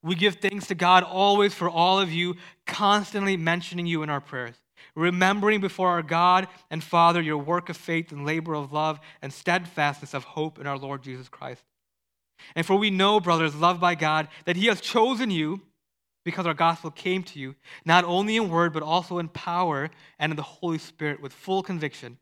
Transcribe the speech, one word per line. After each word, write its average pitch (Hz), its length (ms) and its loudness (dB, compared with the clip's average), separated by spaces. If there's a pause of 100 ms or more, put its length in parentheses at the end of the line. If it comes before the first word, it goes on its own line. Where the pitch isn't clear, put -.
We 170 140 -4
give 185 200 2
thanks 196 320 -4
to 196 80 -4
God 180 280 6
always 202 500 4
for 175 160 -2
all 175 300 2
of 185 120 -2
you, 175 240 -2 (300)
constantly 196 720 0
mentioning 175 480 -2
you 165 160 -2
in 151 80 -6
our 143 120 -2
prayers, 123 340 -10 (400)
remembering 190 680 2
before 185 280 0
our 170 120 0
God 180 460 4 (240)
and 160 120 -6
Father 170 380 4
your 151 160 -2
work 170 320 -2
of 170 80 -10
faith 165 340 -4
and 143 140 -10
labor 160 300 -4
of 143 180 -8
love 151 260 -2 (220)
and 135 100 -12
steadfastness 156 840 -2
of 131 80 -8
hope 156 360 -8
in 139 60 -14
our 139 140 -6
Lord 135 240 -10
Jesus 127 260 -14
Christ. 131 340 -16 (920)
And 165 100 0
for 190 100 4
we 208 140 4
know, 196 300 4
brothers, 165 360 2
loved 170 260 2
by 175 120 4
God, 156 360 0 (160)
that 175 100 0
he 190 120 0
has 214 140 2
chosen 240 480 0
you 170 320 -2 (640)
because 175 180 -6
our 165 80 0
gospel 165 380 0
came 185 320 -4
to - 160 -16
you, 135 160 -12 (300)
not 170 180 6
only 190 320 0
in 220 140 0
word, 170 240 2
but 156 100 -4
also 170 340 -2
in 170 120 -6
power 170 600 -2 (300)
and 156 100 -2
in 160 60 -6
the 151 80 -8
Holy 165 340 -6
Spirit - 440 -8
with 139 100 -14
full 190 320 -4
conviction. 151 580 -8